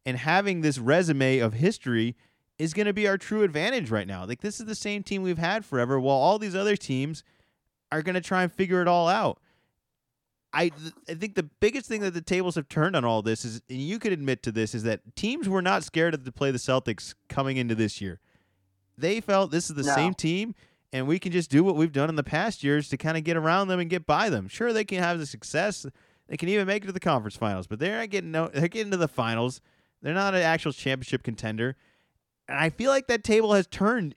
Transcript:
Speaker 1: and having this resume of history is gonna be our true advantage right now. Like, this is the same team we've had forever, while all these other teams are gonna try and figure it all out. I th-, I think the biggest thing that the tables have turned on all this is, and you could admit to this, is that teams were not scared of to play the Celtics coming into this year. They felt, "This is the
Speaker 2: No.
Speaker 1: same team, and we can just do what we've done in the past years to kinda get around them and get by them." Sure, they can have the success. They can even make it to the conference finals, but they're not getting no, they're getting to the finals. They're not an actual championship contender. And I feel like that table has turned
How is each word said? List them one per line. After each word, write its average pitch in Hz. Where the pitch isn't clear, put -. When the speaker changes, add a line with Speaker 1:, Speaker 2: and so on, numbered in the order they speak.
Speaker 1:
and 127
having 175
this 143
resume 135
of 110
history 120
is 160
gonna 208
be 208
our 196
true 214
advantage 180
right 104
now. 92
Like, 113
this 208
is 220
the 214
same 208
team 196
we've 180
had 190
forever, 131
while 135
all 175
these 208
other 202
teams 143
are 156
gonna 185
try 185
and 175
figure 185
it 175
all 175
out. 185
I 175
th-, 156
I 170
think 196
the 180
biggest 220
thing 214
that 190
the 170
tables 180
have 151
turned 170
on 131
all 113
this 110
is, 117
and 127
you 170
could 208
admit 135
to 117
this, 110
is 110
that 110
teams 254
were 190
not 180
scared 165
of 135
to 127
play 139
the 123
Celtics 127
coming 135
into 120
this 110
year. 95
They 196
felt, 196
"This 165
is 156
the 143
Speaker 2:
No. 143
Speaker 1:
same 165
team, 190
and 131
we 165
can 180
just 170
do 147
what 190
we've 156
done 139
in 160
the 143
past 190
years 143
to 139
kinda 160
get 165
around 170
them 185
and 170
get 175
by 175
them." 101
Sure, 233
they 220
can 196
have 175
the 151
success. 160
They 151
can 170
even 202
make 202
it 190
to 190
the 185
conference 120
finals, 98
but 107
they're 196
not 226
getting 185
no, 160
they're 160
getting 208
to 190
the 165
finals. 117
They're 147
not 196
an 180
actual 160
championship 131
contender. 113
And 139
I 156
feel 240
like 269
that 233
table 214
has 196
turned 202